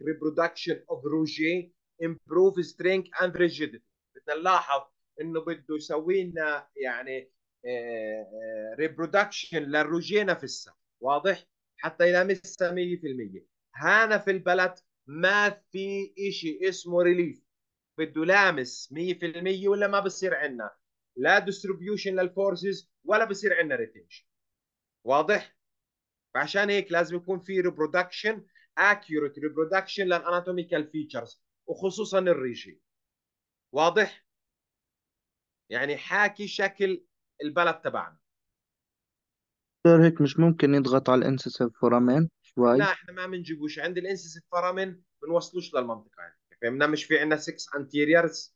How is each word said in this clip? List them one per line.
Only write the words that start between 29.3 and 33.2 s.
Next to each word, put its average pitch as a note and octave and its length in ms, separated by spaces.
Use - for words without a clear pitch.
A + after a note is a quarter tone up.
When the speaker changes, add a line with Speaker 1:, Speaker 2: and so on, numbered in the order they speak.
Speaker 1:
reproduction D#3+ 640
للاناتوميكال F3 880
فيتشرز C3+ 520
وخصوصًا F#3+ 520
الريجي، C3 600